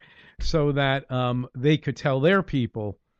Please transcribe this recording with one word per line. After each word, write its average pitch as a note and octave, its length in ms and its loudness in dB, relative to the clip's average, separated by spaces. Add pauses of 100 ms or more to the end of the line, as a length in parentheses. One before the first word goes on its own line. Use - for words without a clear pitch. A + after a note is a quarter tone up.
(400)
so D3 320 2
that, C#3 400 0
um, B2+ 420 -2
they C#3+ 240 2
could C#3+ 180 -6
tell C3 240 -2
their F#3 220 4
people A2 560 -4 (220)